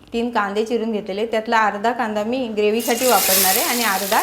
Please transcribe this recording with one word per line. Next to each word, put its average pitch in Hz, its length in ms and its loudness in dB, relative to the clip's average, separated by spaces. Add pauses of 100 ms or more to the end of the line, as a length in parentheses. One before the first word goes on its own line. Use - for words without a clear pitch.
(140)
तीन 233 160 -2
कांदे 208 360 -2
चिरून 226 260 -2
घेतलेले, 202 340 -4
त्यातला 220 360 0
अर्धा 208 300 0
कांदा 214 320 -2
मी 247 240 -4
ग्रेव्हीसाठी 226 600 0
वापरणार 190 440 4
आहे 233 120 2
आणि 240 200 0
अर्धा 202 400 0